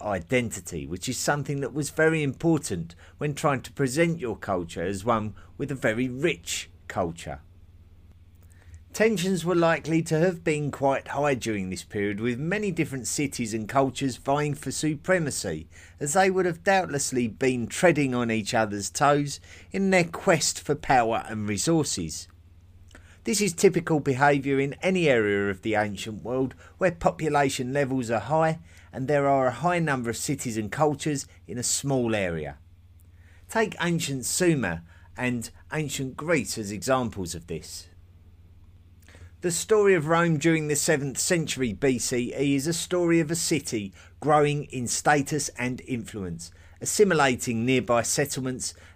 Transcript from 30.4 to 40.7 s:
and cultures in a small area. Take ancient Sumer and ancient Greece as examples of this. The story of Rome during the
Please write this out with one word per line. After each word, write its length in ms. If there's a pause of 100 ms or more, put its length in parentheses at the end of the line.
and 160
cultures 540 (200)
in 120
a 40
small 520
area. 420 (920)
Take 280
ancient 460
Sumer 560 (380)
and 320 (200)
ancient 460
Greece 400
as 160
examples 600
of 120
this. 420 (1500)
The 100
story 420
of 140
Rome 300
during 280
the 80